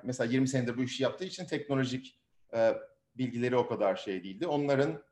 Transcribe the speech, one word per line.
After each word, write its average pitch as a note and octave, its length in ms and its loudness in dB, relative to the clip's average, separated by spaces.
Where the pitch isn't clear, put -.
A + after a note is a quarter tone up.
mesela B2 300 -2
yirmi C3 160 4
senedir A#2+ 280 0
bu C3 60 0
işi B2+ 200 -2
yaptığı C3 220 0
için F#3 220 -10
teknolojik, C3+ 760 -2
e, A2+ 200 4
bilgileri B2 420 0
o A#2+ 120 4
kadar G2+ 280 2
şey F#2+ 280 -6
değildi. G2 220 -6
Onların C#3+ 640 2